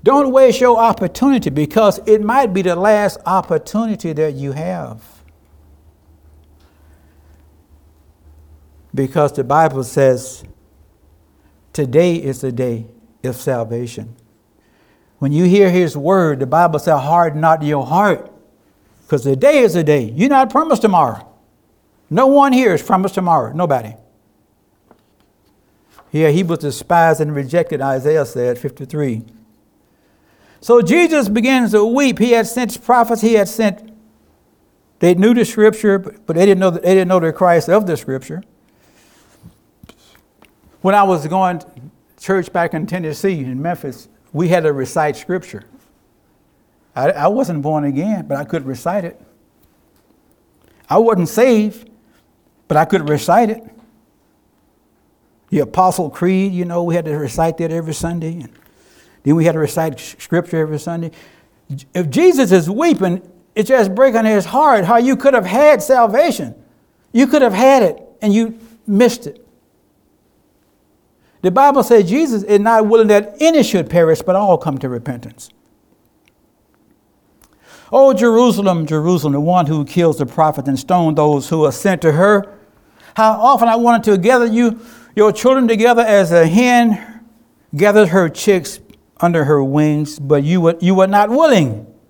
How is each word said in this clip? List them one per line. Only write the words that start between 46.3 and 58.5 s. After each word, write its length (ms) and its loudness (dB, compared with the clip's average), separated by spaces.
I, 160 -2
I 160 -2
wasn't 360 -4
born 200 -2
again, 440 -4
but 100 -6
I 60 -8
could 220 -8
recite 400 -6
it. 140 -16
I 100 2
wasn't 300 0
saved, 600 -2
but 100 0
I 80 2
could 240 -2
recite 400 0
it. 140 -10
The 100 -2
Apostle 520 -2
Creed, 420 -2
you 120 -6
know, 180 -4
we 100 -4
had 120 -2
to 120 -6
recite 400 -4
that 140 -4
every 220 -6
Sunday. 400 -8
And 160 -14